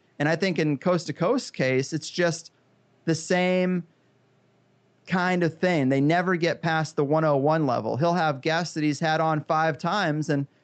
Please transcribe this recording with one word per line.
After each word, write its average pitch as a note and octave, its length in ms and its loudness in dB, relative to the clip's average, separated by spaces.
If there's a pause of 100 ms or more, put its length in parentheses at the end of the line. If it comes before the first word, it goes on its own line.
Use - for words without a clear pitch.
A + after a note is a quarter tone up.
(200)
And D3 80 2
I E3 80 2
think F3 240 0
in D3+ 180 0
Coast F3 300 0
to D3 40 -8
Coast A#3 400 -2
case, C3 400 -2
it's D#3 160 -6
just E3+ 440 -2 (520)
the D#3+ 120 0
same F3+ 640 0 (1200)
kind F3+ 360 0
of E3 160 0
thing. E3 300 2
They C3+ 120 4
never F3 360 2
get E3 260 -2
past D#3+ 340 -2
the D3+ 80 2
one D#3 200 2
oh D3 120 4
one D3+ 300 2
level. A#2 300 -2
He'll E3+ 180 2
have D#3 260 0
guests D#3+ 340 -2
that D#3 100 -4
he's D3 160 -2
had D#3+ 200 0
on D#3 240 0
five D#3+ 340 0
times, E3 520 -2
and C#3+ 160 0 (180)